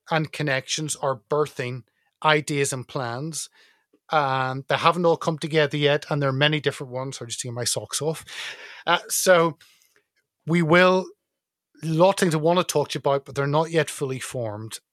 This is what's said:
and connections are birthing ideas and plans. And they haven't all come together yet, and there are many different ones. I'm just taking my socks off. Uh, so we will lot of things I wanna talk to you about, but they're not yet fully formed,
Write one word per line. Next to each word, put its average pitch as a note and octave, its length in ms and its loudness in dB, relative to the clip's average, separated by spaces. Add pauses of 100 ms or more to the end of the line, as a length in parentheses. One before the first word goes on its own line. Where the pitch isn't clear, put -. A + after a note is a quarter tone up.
(120)
and D#3+ 200 0
connections D3 640 -4
are C3+ 320 -4
birthing C3 560 -4 (400)
ideas D3+ 480 0
and C3 160 -8
plans. C#3 600 -8 (640)
And C3+ 560 0
they C#3 100 0
haven't E3 280 2
all E3 120 4
come E3 220 -2
together D3+ 360 0
yet, D3 340 2
and D3 120 0
there C#3 80 0
are C3+ 40 -2
many D3 260 2
different C3 340 -4
ones. C3 260 -8
I'm A#2+ 80 -12
just - 140 -10
taking A#2+ 140 -8
my A#2+ 80 -6
socks - 360 -4
off. D3+ 240 -4 (600)
Uh, F3 140 2 (100)
so E3+ 480 4 (880)
we E3+ 160 2
will F#3 460 6 (800)
lot E3 240 6
of F#3+ 60 0
things E3+ 180 2
I D#3+ 40 0
wanna E3+ 240 2
talk D3 260 0
to - 80 -6
you - 20 -4
about, C#3 260 0
but C3 100 -12
they're C#3 120 -2
not D#3 240 0
yet D#3 180 2
fully C3 300 -6
formed, A2 600 -8 (140)